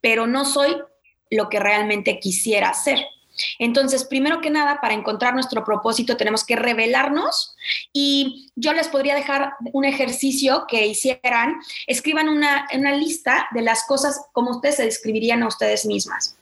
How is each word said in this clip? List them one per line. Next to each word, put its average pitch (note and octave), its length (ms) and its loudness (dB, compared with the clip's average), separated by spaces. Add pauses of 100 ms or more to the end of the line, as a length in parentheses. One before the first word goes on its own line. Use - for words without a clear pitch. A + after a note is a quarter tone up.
Pero A3+ 260 2
no C4 200 0
soy C#4+ 280 2 (560)
lo G#3+ 200 0
que G#3 100 -2
realmente G#3 580 0
quisiera G3 540 0
ser. - 320 0 (540)
Entonces, C4 460 2
primero C#4+ 360 0
que D#4 80 -4
nada, D4 320 0
para A3 140 0
encontrar G#3+ 400 -2
nuestro B3+ 280 -2
propósito A3+ 540 0
tenemos G#3+ 280 0
que A#3 120 0
revelarnos B3+ 960 0 (380)
y C#4 640 0
yo D4 160 0
les D#4+ 160 0
podría C#4 260 0
dejar C#4 380 0 (220)
un C#4 100 2
ejercicio C4+ 800 0
que A3 200 2
hicieran, B3 680 0 (300)
escriban D#4 440 0
una, C#4+ 420 2
una C#4 200 2
lista D4 600 0
de A#3 80 -2
las A3+ 240 0
cosas C#4 380 0 (100)
como B3 200 0
ustedes C#4+ 240 0
se B3 80 2
describirían A3+ 580 0
a A3+ 60 0
ustedes G#3+ 360 0
mismas. - 580 -4